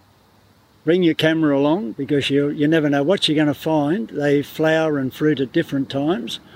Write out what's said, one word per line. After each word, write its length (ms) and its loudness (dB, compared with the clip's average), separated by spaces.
bring 160 4
your 140 2
camera 420 2
along 360 0
because 360 -2
you, 200 0
you 180 -2
never 200 2
know 140 0
what 260 0
you're 80 0
gonna 200 2
find. 540 -2
They 340 0
flower 560 0
and 120 -4
fruit 280 0
at 120 -4
different 380 -2
times, 500 -4